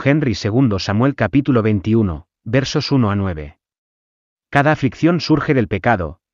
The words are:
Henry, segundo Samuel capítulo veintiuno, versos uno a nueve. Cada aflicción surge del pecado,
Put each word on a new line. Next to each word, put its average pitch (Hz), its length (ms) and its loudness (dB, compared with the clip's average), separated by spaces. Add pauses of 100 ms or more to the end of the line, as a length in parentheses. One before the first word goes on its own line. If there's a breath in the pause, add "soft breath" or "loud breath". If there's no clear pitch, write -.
Henry, 139 300 0
segundo 110 440 0
Samuel 117 360 0
capítulo 127 480 2
veintiuno, 107 640 0 (180)
versos 135 480 -2
uno 123 180 2
a 101 60 0
nueve. 82 400 -6 (920)
Cada 143 220 2
aflicción 151 480 0
surge 151 340 0
del 117 140 0
pecado, 92 500 -2 (160)